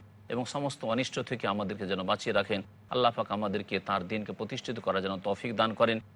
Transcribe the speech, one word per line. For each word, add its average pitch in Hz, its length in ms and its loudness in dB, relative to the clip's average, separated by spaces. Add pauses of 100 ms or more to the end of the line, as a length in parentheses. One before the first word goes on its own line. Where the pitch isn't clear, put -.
(280)
এবং 120 160 -2
সমস্ত 143 400 -4
অনিষ্ট 120 360 0
থেকে 120 280 -2
আমাদেরকে 101 380 0
যেন 95 160 0
বাঁচিয়ে 104 320 2
রাখেন। 101 280 2 (280)
আল্লাহ 123 260 4
পাক 110 140 -2
আমাদেরকে 101 500 0
তার 95 280 -2
দিনকে 107 240 -4
প্রতিষ্ঠিত 113 480 -6
করার 95 220 2
যেন 98 160 0
তৌফিক 101 380 -2
দান 110 180 4
করেন 113 260 4 (160)